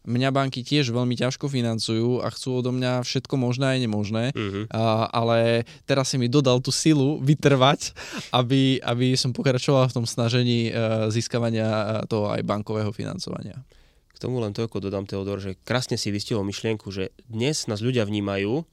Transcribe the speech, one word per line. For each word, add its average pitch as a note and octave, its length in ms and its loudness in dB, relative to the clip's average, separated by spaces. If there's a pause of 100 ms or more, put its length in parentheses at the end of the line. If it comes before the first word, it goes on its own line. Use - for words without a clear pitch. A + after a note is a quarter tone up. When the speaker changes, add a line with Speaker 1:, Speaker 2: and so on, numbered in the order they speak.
Speaker 1:
mňa C3 320 0
banky C3+ 320 -2
tiež C#3+ 240 2
veľmi B2 240 0
ťažko B2+ 320 -2
financujú A#2 720 0
a G2+ 80 -4
chcú B2+ 320 -4
odo B2 160 -2
mňa B2+ 320 -2
všetko - 320 -4
možné B2 320 0
aj C3 80 0
nemožné. G#2+ 440 0 (100)
Speaker 2:
Mhm. G#2 340 -4
Speaker 1:
A, A2 160 -2 (240)
ale A#2 300 2 (480)
teraz C3+ 260 0
si C#3 80 0
mi A#2+ 80 2
dodal B2+ 320 4
tú C3 160 -2
silu D3 480 4
vytrvať, C#3 720 4 (380)
aby, C3 500 2
aby B2 320 2
som B2+ 160 0
pokračoval C3 560 2
v A#2+ 80 -4
tom A#2+ 80 0
snažení, A#2 640 2
e, A2 40 -2 (360)
získavania, A2 960 0
e, - 80 -10
toho G#2 160 0
aj A2 160 -2
bankového G#2+ 480 -2
financovania. - 720 -10 (480)
Speaker 2:
K - 80 -20
tomu A#2+ 240 -4
len G#2 80 -4
toľko G#2+ 320 -6
dodám, G2 240 -4
Teodor, G2 320 -6
že F#2+ 180 -8
krásne B2 380 -4
si A2 160 -4
vystihol G#2 320 -2
myšlienku, G#2 480 -4
že F#2+ 320 -8
dnes A#2+ 420 -4
nás G#2+ 140 -4
ľudia A#2 240 0
vnímajú G2+ 560 0 (140)